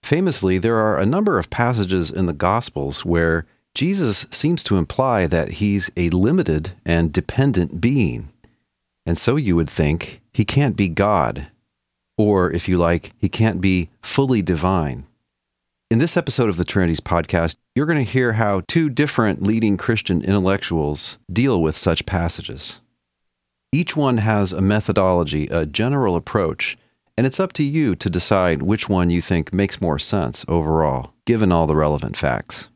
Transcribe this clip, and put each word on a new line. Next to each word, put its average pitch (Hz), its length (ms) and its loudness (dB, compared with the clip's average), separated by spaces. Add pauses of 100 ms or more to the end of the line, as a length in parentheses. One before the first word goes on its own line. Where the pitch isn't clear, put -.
Famously, 139 540 2
there 113 180 2
are 107 240 2
a 95 60 2
number 175 340 2
of 85 100 -4
passages 95 600 0
in 92 140 -2
the 82 80 -2
Gospels 80 720 -2
where 82 400 0 (280)
Jesus 160 580 0
seems 165 340 0
to 104 100 0
imply 98 520 2
that 78 220 0
he's 101 460 0
a 87 140 0
limited 90 640 0 (120)
and 85 280 2
dependent 95 680 0
being. 87 480 0 (760)
And 85 120 0
so 131 200 2
you 110 180 0
would 82 140 0
think - 500 -2 (140)
he 110 100 0
can't 135 320 0
be 98 140 0
God, 80 580 0 (720)
or 98 340 2
if 85 160 -4
you 90 100 2
like, 85 400 0
he 95 120 -2
can't 107 320 0
be 92 300 0 (100)
fully 131 400 0
divine. 80 640 -2 (840)
In 113 100 2
this 160 180 0
episode 131 320 0
of 87 80 -2
the 87 80 0
Trinities 87 340 0
Podcast, 85 560 -2 (180)
you're 139 120 0
gonna 151 180 0
hear 120 300 0
how 104 340 0
two 160 220 0
different 120 520 0
leading 107 360 0
Christian 95 440 -2
intellectuals 90 960 -2 (140)
deal 113 300 2
with 80 160 0
such - 280 0
passages. - 760 -4 (880)
Each 165 240 -2
one 135 220 2
has 104 340 2
a 85 100 -2
methodology, 92 880 2
a 82 180 -2
general 107 520 -2
approach, - 600 -4 (380)
and 123 120 0
it's 131 120 -2
up 190 140 -2
to 156 100 -2
you 143 340 0
to - 120 -4
decide 87 540 2
which 101 260 -2
one 90 220 2
you 85 100 2
think 82 320 -2
makes 98 260 0
more 78 200 -2
sense 78 480 -2
overall, 78 680 0 (140)
given 107 240 2
all 82 160 2
the 76 80 2
relevant 76 420 -2
facts. - 580 -4